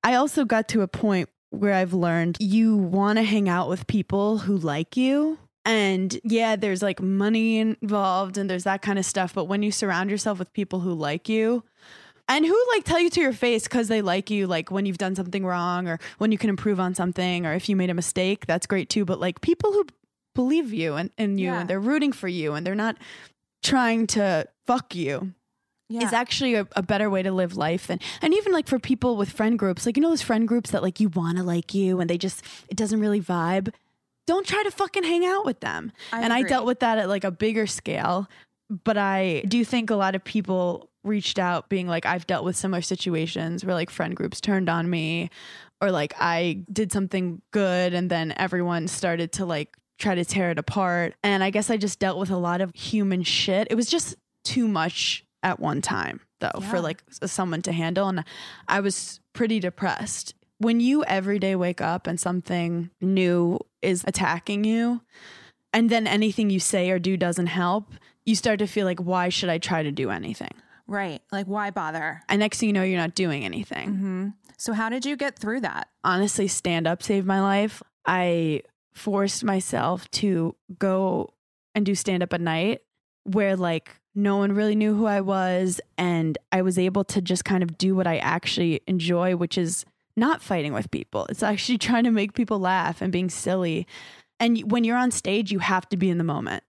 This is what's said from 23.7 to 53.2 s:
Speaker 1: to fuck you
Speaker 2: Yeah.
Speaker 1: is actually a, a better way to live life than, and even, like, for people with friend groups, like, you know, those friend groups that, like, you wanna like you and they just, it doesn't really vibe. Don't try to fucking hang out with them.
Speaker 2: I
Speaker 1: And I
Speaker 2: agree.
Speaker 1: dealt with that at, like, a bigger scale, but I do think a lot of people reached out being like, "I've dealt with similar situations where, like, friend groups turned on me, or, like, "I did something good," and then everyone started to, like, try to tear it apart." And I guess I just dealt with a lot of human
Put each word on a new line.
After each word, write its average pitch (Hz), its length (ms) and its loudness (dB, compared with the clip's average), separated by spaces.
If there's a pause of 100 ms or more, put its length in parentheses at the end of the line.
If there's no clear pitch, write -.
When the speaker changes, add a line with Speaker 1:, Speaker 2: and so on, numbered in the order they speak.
Speaker 1:
to 190 400 2 (200)
fuck 247 280 0
you 170 380 -4 (560)
Speaker 2:
Yeah. 233 140 -2
Speaker 1:
is 214 100 0
actually 240 420 0
a, 208 200 0
a 202 60 0
better 208 280 0
way 196 140 0
to 190 80 0
live 185 260 0
life 165 300 -2
than, 180 120 -4 (220)
and 320 120 4
even, 403 200 2
like, 311 140 0
for 262 120 2
people 247 380 0
with 202 120 0
friend 226 300 2
groups, 185 260 0
like, 233 120 0
you 285 40 4
know, 330 80 4
those 320 120 2
friend 226 260 2
groups 233 240 0
that, 202 100 0
like, 185 180 -2
you 214 100 4
wanna 175 340 0
like 170 300 -2
you 185 260 2
and 170 100 0
they 175 80 0
just, 180 260 -4 (260)
it 202 80 -6
doesn't 220 220 0
really 208 220 2
vibe. 185 520 0 (540)
Don't 381 200 2
try 415 160 0
to 403 80 0
fucking 392 320 -2
hang 339 220 2
out 392 200 0
with 254 140 -4
them. 82 320 -6 (200)
Speaker 2:
I 226 100 -4
Speaker 1:
And 233 120 2
I 240 60 4
Speaker 2:
agree. 262 100 0
Speaker 1:
dealt 247 160 2
with 247 140 0
that 226 180 4
at, 202 120 0
like, 196 140 0
a 196 80 0
bigger 214 360 0
scale, 180 600 -2 (560)
but 220 140 2
I 190 500 0
do 233 180 2
think 226 260 -2
a 220 40 2
lot 196 200 2
of 190 80 -4
people 180 680 -2 (140)
reached 208 340 -2
out 175 320 0
being 180 180 0
like, 170 200 -2
"I've 170 180 0
dealt 165 180 0
with 175 120 -2
similar 185 260 -2
situations 170 840 -4
where, 185 120 -2
like, 170 160 -4
friend 170 240 -6
groups - 260 -6
turned 190 280 2
on 170 200 0
me, 170 400 -2 (520)
or, 196 100 2
like, 151 280 0
"I 175 440 0 (100)
did 202 180 -2
something 185 500 -2 (100)
good," 180 420 2
and 175 160 0
then 165 280 0
everyone 175 500 0
started 170 460 -2
to, 196 120 -4
like, 151 320 -6 (220)
try 196 160 0
to 175 100 0
tear 180 240 0
it 165 80 -2
apart." 175 560 0 (100)
And 196 200 2
I 196 80 0
guess 208 180 0
I 226 80 2
just 202 220 -2
dealt 190 180 0
with 190 140 -2
a 185 60 0
lot 175 240 0
of 180 120 -4
human 196 480 0